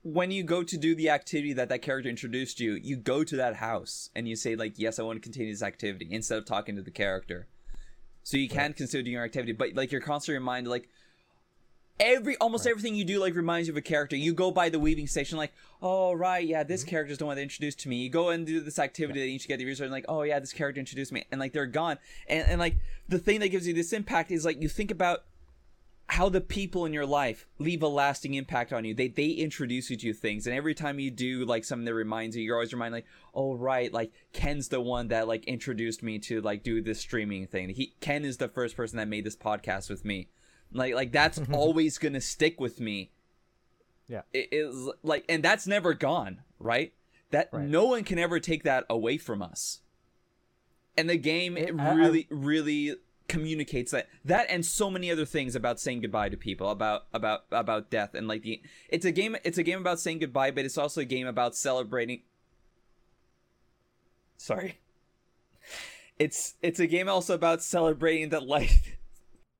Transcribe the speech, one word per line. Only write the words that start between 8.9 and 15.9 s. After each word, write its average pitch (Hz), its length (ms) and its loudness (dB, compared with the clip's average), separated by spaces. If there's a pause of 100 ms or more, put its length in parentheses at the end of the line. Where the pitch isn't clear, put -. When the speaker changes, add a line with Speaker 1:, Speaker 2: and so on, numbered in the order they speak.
Speaker 1:
doing 120 100 -4
your 120 100 -4
activity, 117 300 -4
but, 113 200 0
like, 131 180 0
you're 135 100 -2
constantly 147 380 -2
reminded, 123 300 -4
like, 123 200 -4 (1080)
every, 247 380 6
almost 226 280 2
Speaker 2:
Right. 240 60 4
Speaker 1:
everything 220 220 -2
you 202 120 0
do, 196 140 2
like, 185 160 2
reminds 170 340 2
you 160 40 -4
of 143 40 -2
a 147 40 -2
character. 143 360 0
You 156 160 2
go 185 180 2
by 175 160 4
the 160 120 2
weaving 151 280 2
station, 147 300 -2
like, 151 160 -4 (280)
"Oh, 185 300 4